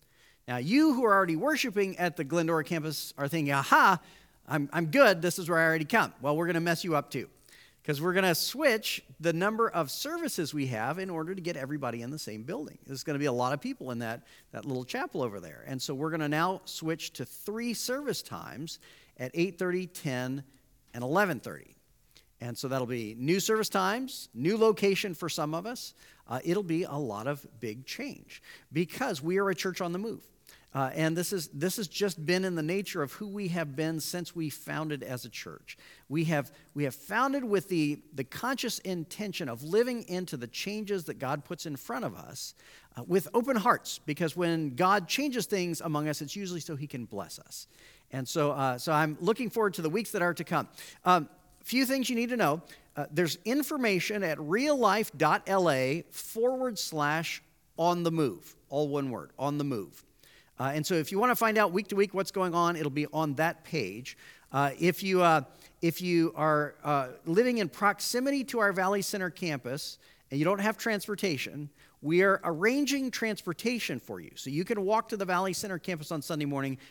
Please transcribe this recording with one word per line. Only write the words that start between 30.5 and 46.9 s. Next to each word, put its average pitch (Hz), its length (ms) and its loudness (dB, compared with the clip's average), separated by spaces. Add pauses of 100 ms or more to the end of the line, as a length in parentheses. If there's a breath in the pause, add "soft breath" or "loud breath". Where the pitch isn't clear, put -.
Uh, 135 180 0
and 160 240 2
this 180 160 -2
is, 165 200 -4
this 165 240 -2
has 202 100 -4
just 190 360 -2
been 180 220 2
in 185 80 0
the 160 80 0
nature 180 400 -2
of 139 120 -2
who 214 140 -10
we 196 200 -6
have 165 280 -2
been 160 240 -2
since 175 360 -6
we 160 140 -4
founded 147 520 -6
as 123 240 -8
a 117 40 -14
church. - 480 -14 (300 loud breath)
We 156 180 0
have, 147 260 0 (240 loud breath)
we 147 80 -2
have 131 100 -2
founded 262 500 0
with 202 260 0
the, 151 300 0 (140)
the 135 120 -4
conscious 247 540 -4
intention 180 680 -6
of 117 140 -8
living 226 440 2
into 180 300 -4
the 120 80 -8
changes 196 600 -6
that 120 120 -8
God 139 280 -2
puts - 200 -10
in 147 120 -6
front 233 280 -6
of 113 80 -4
us, - 400 -12 (420 loud breath)
uh, 120 120 -10
with 180 260 2
open 247 220 2
hearts, - 500 2
because 151 300 -2
when 165 400 0
God 180 320 4
changes 254 400 -2
things 175 340 -2
among 151 280 -2
us, 151 120 -4
it's 143 140 -8
usually 180 240 -6
so 156 160 -8
he 143 100 -6
can 123 200 -8